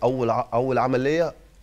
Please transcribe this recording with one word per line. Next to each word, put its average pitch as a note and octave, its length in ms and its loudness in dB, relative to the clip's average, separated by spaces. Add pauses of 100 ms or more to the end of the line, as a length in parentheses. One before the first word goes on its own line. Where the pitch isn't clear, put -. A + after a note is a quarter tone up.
أول B2 260 0
ع-، A#2 240 -2
أول B2+ 240 0
عمل B2+ 220 0
ليا، D3+ 340 0 (300)